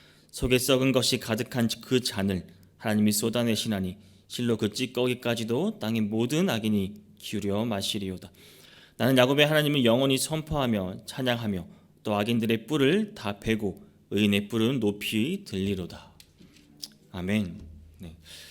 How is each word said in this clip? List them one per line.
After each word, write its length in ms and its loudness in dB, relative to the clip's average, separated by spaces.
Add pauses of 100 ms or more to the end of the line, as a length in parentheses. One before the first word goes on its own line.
(300)
속에 280 2
썩은 340 4
것이 260 2
가득한 500 0 (120)
그 200 2
잔을 460 -2 (300)
하나님이 340 2
쏟아내시나니, 840 -2 (340)
실로 280 0
그 160 -2
찌꺼기까지도 1040 -2
땅의 240 -2
모든 480 0
악인이 420 0 (240)
기울여 480 -4
마시리로다. 680 -4 (680)
나는 180 4
야곱의 300 6
하나님을 400 2
영원히 320 4
선포하며 880 -2
찬양하며, 600 -2 (360)
또 120 -2
악인들의 520 0
뿔을 480 2
다 240 -8
베고 440 -2 (280)
의인의 380 4
뿔은 320 2
높이 680 -2
들리로다. 680 -6 (1000)
아멘. 480 -2 (420)
네. 160 -16 (340)